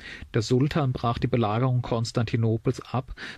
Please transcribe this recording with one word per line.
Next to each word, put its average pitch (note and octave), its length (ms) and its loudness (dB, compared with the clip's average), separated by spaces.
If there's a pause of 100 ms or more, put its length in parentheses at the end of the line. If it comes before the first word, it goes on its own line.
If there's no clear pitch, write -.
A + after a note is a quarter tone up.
(340)
Der A#2 100 2
Sultan C3 500 2
brach A#2 240 -2
die C3 100 0
Belagerung B2 540 2
Konstantinopels A2+ 1000 0
ab, - 360 -6 (220)